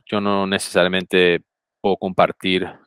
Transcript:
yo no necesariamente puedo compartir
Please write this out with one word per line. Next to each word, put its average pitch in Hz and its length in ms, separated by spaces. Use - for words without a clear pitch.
yo 107 140
no 101 260
necesariamente 90 960
puedo 98 160
compartir 92 760